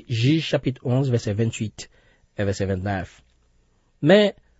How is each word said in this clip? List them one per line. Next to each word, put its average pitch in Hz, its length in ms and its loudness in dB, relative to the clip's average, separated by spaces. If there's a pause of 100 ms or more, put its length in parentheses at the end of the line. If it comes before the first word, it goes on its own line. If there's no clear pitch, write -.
jij, 131 340 2
chapit 131 400 -4
11, 127 320 0
vèsè 107 240 -2
21, 113 480 -4 (640)
vèsè 95 220 -2
29. 95 480 -6 (800)
Men 196 320 6 (260)